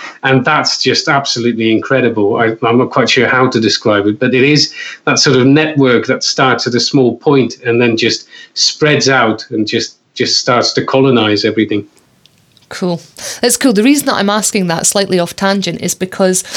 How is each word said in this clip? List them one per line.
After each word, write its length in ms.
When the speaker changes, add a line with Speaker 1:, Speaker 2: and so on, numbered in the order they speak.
Speaker 1:
And 240
that's 360
just 260
absolutely 640
incredible. 640
I, 240
I'm 160
not 140
quite 180
sure 180
how 220
to 100
describe 460
it, 140
but 160
it 80
is 280
that 120
sort 200
of 100
network 580
that 180
starts 440
at 80
a 40
small 380
point 460
and 180
then 160
just 300
spreads 560
out 400
and 180
just, 300
just 260
starts 340
to 120
colonize 580
everything. 440
Speaker 2:
Cool. 260
That's 140
cool. 160
The 120
reason 240
that 80
I'm 160
asking 360
that, 200
slightly 320
off 160
tangent, 460
is 120
because 480